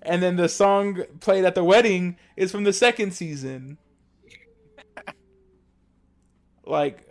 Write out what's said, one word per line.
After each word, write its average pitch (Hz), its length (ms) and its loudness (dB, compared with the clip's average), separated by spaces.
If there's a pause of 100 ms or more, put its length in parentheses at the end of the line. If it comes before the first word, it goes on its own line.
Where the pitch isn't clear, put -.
and 175 200 -2
then 180 140 0
the 175 120 2
song 196 560 0 (160)
played 196 240 2
at 175 100 2
the 180 100 0
wedding 185 520 4 (200)
is 190 140 -2
from 202 140 -6
the 202 80 2
second 233 400 0
season. 139 640 -12 (2750)
Like, 143 460 -2